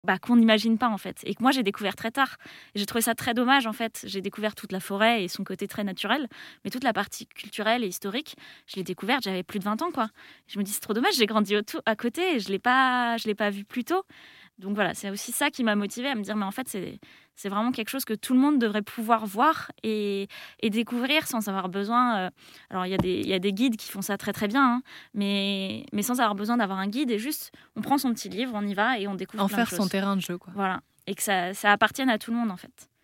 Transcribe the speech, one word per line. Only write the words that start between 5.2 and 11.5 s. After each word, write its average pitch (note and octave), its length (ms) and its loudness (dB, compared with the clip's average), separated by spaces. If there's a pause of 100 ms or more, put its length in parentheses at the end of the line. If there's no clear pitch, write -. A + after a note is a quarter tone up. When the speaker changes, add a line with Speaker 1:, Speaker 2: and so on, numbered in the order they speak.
Speaker 1:
et F3 40 -4
son G3 160 -6
côté F#3+ 240 -6
très G#3 160 -6
naturel. G#3+ 440 -2 (360)
Mais G3+ 60 -6
toute B3+ 140 -8
la A#3 100 2
partie - 320 -4
culturelle A3 580 -2
et G3+ 40 -2
historique, G3+ 480 -6 (320)
je - 80 -14
l'ai F#3+ 80 -4
découverte, G3 400 -2
j'avais F#3+ 180 -2
plus - 160 -8
de F#3 60 -4
vingt G#3+ 180 -2
ans, F4 100 -2
quoi. A3 180 -2 (360)
Je - 140 -10
me G3+ 40 0
dis, « G3 100 -4
C'est - 80 -6
trop - 120 -4
dommage, D4+ 220 4
j'ai A#3+ 100 6
grandi G#3 300 2